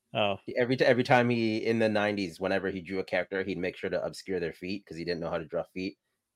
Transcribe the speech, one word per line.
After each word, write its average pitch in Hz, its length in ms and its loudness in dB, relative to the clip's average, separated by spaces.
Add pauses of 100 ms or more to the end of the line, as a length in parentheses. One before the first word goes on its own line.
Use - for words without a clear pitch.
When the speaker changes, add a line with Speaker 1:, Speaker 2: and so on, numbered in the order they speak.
(140)
Speaker 1:
Oh. 101 320 2
Speaker 2:
He, - 120 -8
every 123 200 2
ti-, - 80 4
every 127 180 6
time 123 260 6
he, 113 280 2
in 113 220 0
the 110 100 4
nineties, 104 500 0
whenever 95 300 0
he 98 120 -4
drew 92 180 -6
a 92 40 -2
character, 95 400 -2
he'd 95 140 -4
make 90 180 -2
sure 95 140 -6
to 87 140 -2
obscure 90 360 -4
their 80 140 -4
feet 95 320 -8
'cause - 120 -14
he 85 60 -6
didn't 85 160 -4
know 82 100 -4
how 87 80 -2
to 82 80 -6
draw 82 180 -4 (100)
feet. 92 240 -6 (380)